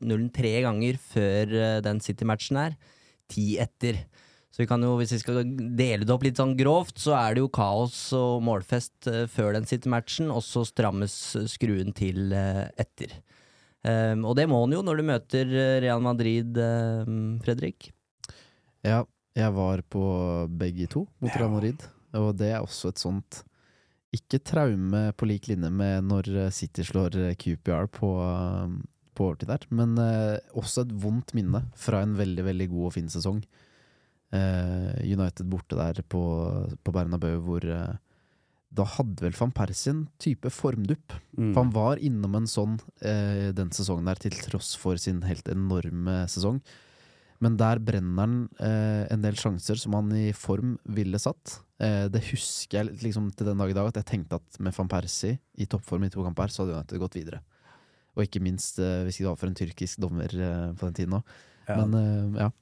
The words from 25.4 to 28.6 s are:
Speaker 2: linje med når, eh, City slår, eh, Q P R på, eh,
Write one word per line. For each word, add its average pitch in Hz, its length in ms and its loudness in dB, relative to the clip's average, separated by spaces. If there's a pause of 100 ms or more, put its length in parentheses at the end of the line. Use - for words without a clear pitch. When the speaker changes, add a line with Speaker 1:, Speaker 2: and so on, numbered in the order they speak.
Speaker 2:
linje 90 220 0
med 95 380 2
når, 98 380 0
eh, - 20 0
City - 340 -6
slår, 92 320 0
eh, 90 200 0
Q 85 280 -2
P - 100 -2
R 85 160 0
på, - 200 -2 (160)
eh, 90 480 -2 (420)